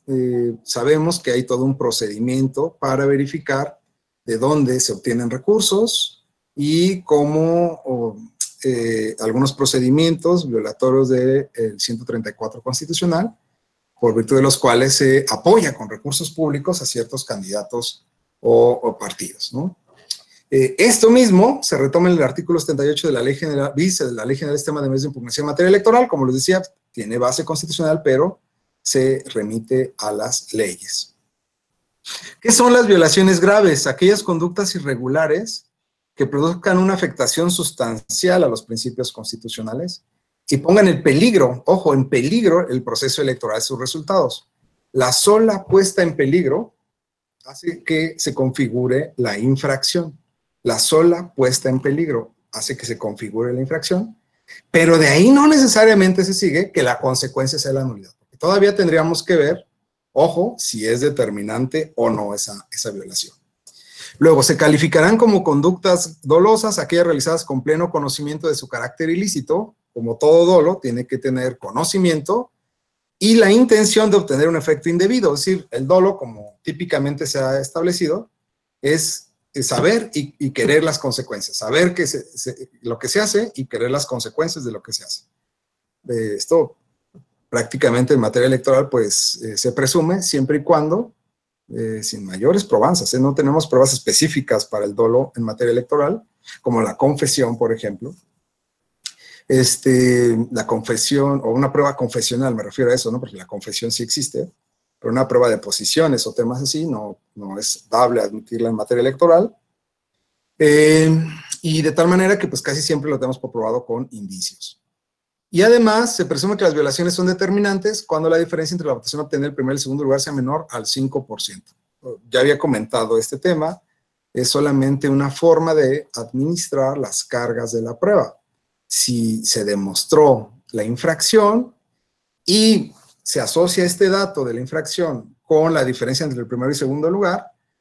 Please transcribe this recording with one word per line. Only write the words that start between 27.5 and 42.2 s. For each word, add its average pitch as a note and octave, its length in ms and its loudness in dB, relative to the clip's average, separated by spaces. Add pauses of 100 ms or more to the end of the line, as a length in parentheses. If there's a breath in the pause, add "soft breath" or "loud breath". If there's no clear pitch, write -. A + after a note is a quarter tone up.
pero D3+ 380 0 (420)
se C3 400 0 (120)
remite A2+ 640 -4
a G#2+ 160 -6
las - 400 -8
leyes. - 600 -6 (1300 loud breath)
¿Qué A3+ 140 2
son A#3+ 180 6
las A#3+ 160 6
violaciones F3+ 540 6
graves? F#3 440 4
Aquellas G3 380 2
conductas F3 520 -4
irregulares D3 920 -4 (500)
que C#3 100 0
produzcan E3+ 520 0
una F#3 160 4
afectación E3+ 580 -2
sustancial E3+ 920 -2
a - 20 2
los A2+ 160 -4
principios A#2 480 -8
constitucionales A2+ 920 -12 (460)
y C#3 60 2
pongan F#3 300 4
en - 160 2
peligro, D3 640 4
ojo, E3+ 260 2
en C3+ 160 0
peligro E3+ 580 2